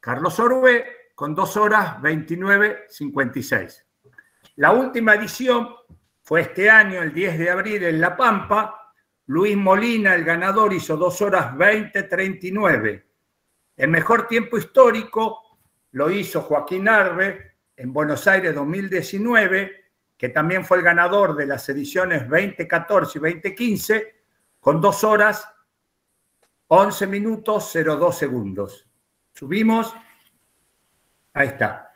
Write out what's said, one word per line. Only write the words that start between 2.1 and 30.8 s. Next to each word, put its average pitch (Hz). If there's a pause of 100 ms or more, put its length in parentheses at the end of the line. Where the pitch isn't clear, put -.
cincuenta 139
y 127
seis. - (720)
La 151
última 233
edición 233 (540)
fue 160
este 196
año, 202
el 147
diez 170
de 170
abril, 190
en 160
La 180
Pampa. 214 (320)
Luis 196
Molina, 202
el 170
ganador, 196
hizo 160
dos 170
horas 175
veinte 196
treinta 190
y 185
nueve. 131 (680)
El 139
mejor 226
tiempo 226
histórico - (340)
lo 143
hizo 185
Joaquín 185
Arbe 190 (200)
en 127
Buenos 151
Aires 185
dos 143
mil 190
diecinueve, 196 (260)
que 123
también 165
fue 180
el 170
ganador 175
de 147
las 139
ediciones 143
veinte 175
catorce 165
y -
veinte 170
quince, 214 (380)
con 151
dos 196
horas, 214 (1160)
once 196
minutos, 208
cero 156
dos 165
segundos. 101 (440)
Subimos. 220 (1400)